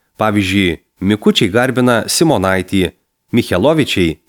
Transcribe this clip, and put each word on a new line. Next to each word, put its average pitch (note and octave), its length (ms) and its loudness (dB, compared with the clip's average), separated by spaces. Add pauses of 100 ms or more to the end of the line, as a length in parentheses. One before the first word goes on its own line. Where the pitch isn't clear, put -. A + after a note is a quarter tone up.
(200)
Pavyzdžiui, G2 580 0 (240)
Mikučiai G#2 480 0
garbina A#2+ 560 0
Simonaitį, F#2+ 840 0 (420)
Michelovičiai A2 920 0